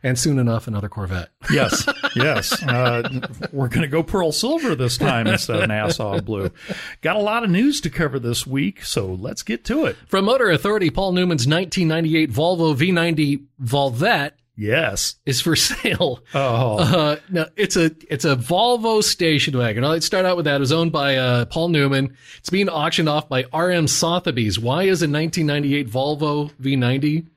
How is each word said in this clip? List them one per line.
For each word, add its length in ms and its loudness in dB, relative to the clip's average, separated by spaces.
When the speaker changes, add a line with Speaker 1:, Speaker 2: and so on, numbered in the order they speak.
Speaker 1:
And 160 0
soon 220 2
enough, 280 0
another 220 -4
Corvette. 400 -6
<laughs> 100 -4
Speaker 2:
Yes, 360 2
yes. 480 0
Uh, 580 0
we're 160 -2
gonna 200 0
go 140 0
Pearl 300 0
Silver 440 0
this 220 -2
time 300 0
instead 340 0
of 60 0
Nassau 540 -2
Blue. 280 -4
Got 160 0
a 20 0
lot 240 -2
of 80 0
news 300 2
to 100 -4
cover 260 -2
this 300 -4
week, 360 -4
so 300 -4
let's 300 -8
get 220 -6
to 200 0
it. 100 -2
Speaker 1:
From 180 2
Motor 240 2
Authority, 400 2
Paul 220 0
Newman's 360 2
nineteen 400 0
ninety-eight 440 2
Volvo 440 2
V 160 2
ninety 500 2
Volvette 680 0
Speaker 2:
Yes. 600 -2
Speaker 1:
is 140 0
for 160 2
sale. 640 -2
Speaker 2:
Oh. 440 2
Speaker 1:
Uh, 360 2
no, 160 -2
it's 220 -2
a, 140 2
it's 160 -4
a 100 4
Volvo 680 2
station 560 2
wagon. 280 0
I'll 160 2
start 240 0
out 100 2
with 100 -2
that. 120 2
It 20 0
was 140 2
owned 180 2
by, 240 0
uh, 300 2
Paul 240 -2
Newman. 480 2
It's 100 -12
being 180 2
auctioned 400 0
off 220 0
by 240 0
R 180 2
M 160 2
Sotheby's. 720 0
Why 240 0
is 180 2
a 60 0
nineteen 400 -2
ninety-eight 420 0
Volvo 680 -2
V 160 0
ninety 500 0